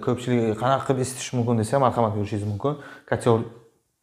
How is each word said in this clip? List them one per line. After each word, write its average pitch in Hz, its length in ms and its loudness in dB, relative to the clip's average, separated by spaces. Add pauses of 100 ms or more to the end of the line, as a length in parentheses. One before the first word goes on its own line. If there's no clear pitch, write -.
Ko'pchilik 117 520 0
qanaqa 127 320 0
qilib 131 160 0
isitish - 320 -10
mumkin 117 240 2
desa, 113 180 0
marhamat, 117 380 2
ko'rishingiz 104 320 -4
mumkin. 135 320 -4 (280)
Kotел, - 360 2 (580)